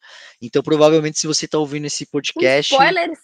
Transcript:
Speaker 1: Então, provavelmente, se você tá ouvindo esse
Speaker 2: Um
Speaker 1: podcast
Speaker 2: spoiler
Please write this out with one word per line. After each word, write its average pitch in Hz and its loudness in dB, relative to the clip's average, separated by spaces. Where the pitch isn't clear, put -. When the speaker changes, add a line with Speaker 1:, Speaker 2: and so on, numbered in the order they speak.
Speaker 1:
Então, 127 -2
provavelmente, 156 2
se - -4
você 156 -4
tá 156 -2
ouvindo 147 -4
esse 143 -8
Speaker 2:
Um - -20
Speaker 1:
podcast 143 0
Speaker 2:
spoiler 339 2